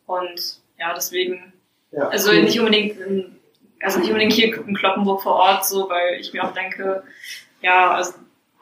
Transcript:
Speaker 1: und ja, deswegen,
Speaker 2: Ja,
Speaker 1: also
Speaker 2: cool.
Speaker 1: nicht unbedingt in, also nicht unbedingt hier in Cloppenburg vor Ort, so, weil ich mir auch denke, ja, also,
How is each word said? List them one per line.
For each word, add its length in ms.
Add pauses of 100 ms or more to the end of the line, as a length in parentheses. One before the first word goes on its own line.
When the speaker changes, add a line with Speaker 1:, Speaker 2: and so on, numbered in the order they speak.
Speaker 1:
und 500 (220)
ja, 160
deswegen, 580 (380)
Speaker 2:
Ja, 160
Speaker 1:
also 240
Speaker 2:
cool. 100
Speaker 1:
nicht 160
unbedingt 420
in, 360 (460)
also 180
nicht 80
unbedingt 260
hier 240
in 160
Cloppenburg 480
vor 140
Ort, 280
so, 240
weil 320
ich 140
mir 100
auch 100
denke, 500 (580)
ja, 300
also, 220 (480)